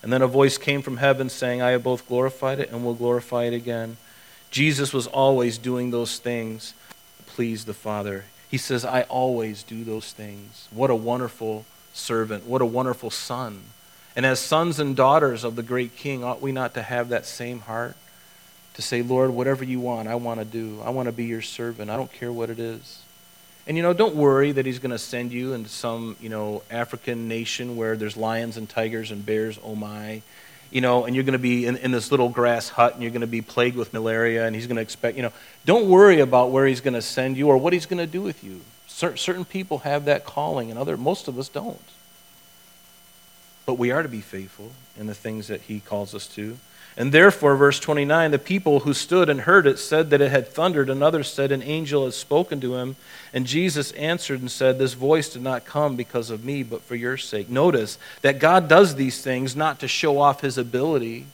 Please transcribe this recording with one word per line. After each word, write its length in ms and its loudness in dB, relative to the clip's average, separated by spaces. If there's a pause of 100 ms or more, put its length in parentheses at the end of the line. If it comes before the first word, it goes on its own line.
And 100 -2
then 80 4
a 60 6
voice 320 4
came 240 -2
from 140 -8
heaven 320 2
saying, 340 -4
"I 80 4
have 120 0
both 240 -2
glorified 520 -2
it 100 -6
and 160 -8
will 80 -2
glorify 520 -2
it 80 -2
again." 440 -8 (520)
Jesus 420 0
was 160 -4
always 500 2
doing 340 -4
those 260 -4
things 560 -8 (440)
to 60 -20
please 400 -6
the 100 -10
Father. 520 -8 (240)
He 80 -6
says, 260 -4
"I 200 0
always 600 -2
do 220 -12
those 260 -10
things." 600 -20
What 180 0
a 60 4
wonderful 680 -4 (300)
servant. 520 -4
What 160 0
a 40 4
wonderful 460 -4
son. 500 -10 (520)
And 120 0
as 160 2
sons 360 0
and 160 -2
daughters 520 4
of 100 -6
the 80 -8
great 320 -4
King, 260 -8
ought 200 -6
we 100 -4
not 220 -4
to 80 -6
have 260 -4
that 180 -4
same 360 -12
heart? 340 -8 (800)
To 80 -14
say, 200 -2
"Lord, 280 2
whatever 340 -2
you 160 -6
want, 300 -6
I 60 -4
want 260 -6
to 40 -6
do. 380 -10
I 60 -6
want 160 -4
to 80 -4
be 100 -6
your 180 -6
servant. 480 -10
I 60 -6
don't 160 -6
care 220 -10
what 160 -6
it 100 -10
is." 380 -10 (680)
And, 100 -2
you 60 0
know, 100 4
don't 220 2
worry 360 6
that 140 0
he's 140 -4
gonna 180 -6
send 340 -8
you 220 -6
into 160 -8
some, 500 -8
you 100 -14
know, 420 -6
African 560 -6
nation 480 -8
where 200 -2
there's 220 -8
lions 400 -4
and 100 -10
tigers 440 -6
and 140 -12
bears, 380 -4
oh 120 -10
my. 460 -10 (500)
You 100 0
know, 240 4
and 100 -2
you're 100 0
gonna 120 0
be 280 0
in, 120 -2
in 140 -2
this 200 -2
little 180 4
grass 400 0
hut 240 4
and 100 -10
you're 80 -4
gonna 160 -4
be 140 -4
plagued 340 0
with 180 -6
malaria 540 0
and 80 -4
he's 120 -8
gonna 140 -4
expect, 340 -4
you 80 -4
know, 100 -6 (320)
don't 220 4
worry 340 10
about 280 6
where 160 4
he's 160 2
gonna 200 -2
send 360 -4
you 120 4
or 80 8
what 160 4
he's 120 -2
gonna 220 -4
do 140 -6
with 220 -8
you. 180 -16 (260)
Cer-, 300 -4
certain 280 -4
people 340 -8
have 260 -2
that 200 0
calling 440 -6
and 100 -10
other, 180 -4
most 300 -2
of 100 -8
us 120 -8
don't. 300 -10 (1900)
But 100 -2
we 160 0
are 100 0
to 80 -4
be 120 -8
faithful 500 -16 (260)
in 80 -10
the 80 -6
things 340 -10
that 140 -8
he 180 -10
calls 360 -8
us 140 -12
to. 280 -12 (400)
And 160 0
therefore, 420 8
verse 240 6
twenty-nine, 520 2
the 60 2
people 440 2
who 120 0
stood 360 2
and 120 0
heard 240 8
it 140 4
said 300 0
that 100 6
it 100 4
had 200 2
thundered, 400 0
and 120 0
others 300 2
said, 220 0
"An 80 -2
angel 420 -2
has 140 -4
spoken 420 0
to 160 -4
him." 220 -6 (360)
And 140 -2
Jesus 460 -2
answered 480 -4
and 100 -8
said, 260 2
"This 140 0
voice 380 2
did 120 -12
not 220 -4
come 320 -2
because 340 -6
of 140 -10
me, 200 -6
but 180 -8
for 140 -10
your 200 -4
sake." 340 -8
Notice 480 2 (260)
that 160 4
God 280 6
does 280 8
these 260 -2
things 340 -2
not 240 -2
to 80 -6
show 320 0
off 220 6
his 160 -2
ability. 760 -2